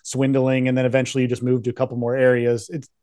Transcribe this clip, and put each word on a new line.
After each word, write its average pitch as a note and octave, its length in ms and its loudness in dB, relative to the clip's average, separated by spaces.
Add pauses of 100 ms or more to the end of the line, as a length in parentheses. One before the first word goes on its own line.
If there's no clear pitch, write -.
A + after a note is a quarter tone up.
swindling, C3 640 0
and B2+ 100 0
then C3 80 2
eventually B2+ 380 0
you B2 60 0
just A#2+ 120 -4
move B2 220 0
to A#2+ 60 -2
a A#2+ 40 -6
couple B2+ 220 -4
more A#2+ 220 -2
areas. A#2+ 520 2
It's, D#3+ 200 -10 (140)